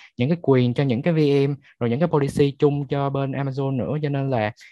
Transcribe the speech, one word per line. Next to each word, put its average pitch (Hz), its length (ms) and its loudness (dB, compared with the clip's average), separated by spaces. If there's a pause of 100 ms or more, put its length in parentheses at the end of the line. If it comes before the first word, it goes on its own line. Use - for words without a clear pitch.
(180)
những 123 120 0
cái 170 120 0
quyền 123 320 2
cho 143 100 0
những 127 180 0
cái 170 120 0
V 143 360 2
M, 143 60 -4 (240)
rồi 120 100 0
những 117 100 -2
cái 170 80 2
policy 143 520 0
chung 143 280 2
cho 139 220 -2
bên 139 220 -4
Amazon 135 440 -4
nữa, 117 260 -4
cho 147 80 -4
nên 135 200 -2
là 110 220 0 (200)